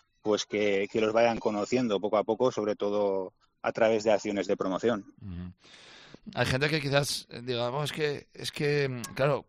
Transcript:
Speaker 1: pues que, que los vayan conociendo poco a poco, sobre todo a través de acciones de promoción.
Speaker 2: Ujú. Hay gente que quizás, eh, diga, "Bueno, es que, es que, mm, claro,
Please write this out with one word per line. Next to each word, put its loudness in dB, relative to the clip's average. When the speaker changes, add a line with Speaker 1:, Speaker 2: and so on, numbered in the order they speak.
Speaker 1:
pues 2
que, 0
que 0
los 2
vayan 4
conociendo 0
poco 0
a 4
poco, 2
sobre -2
todo -2
a -2
través 2
de 4
acciones 0
de 0
promoción. -2
Speaker 2:
Ujú. -10
Hay 2
gente 2
que 0
quizás, 0
eh, -14
diga, -2
"Bueno, -2
es -4
que, -4
es -8
que, 0
mm, -6
claro, 0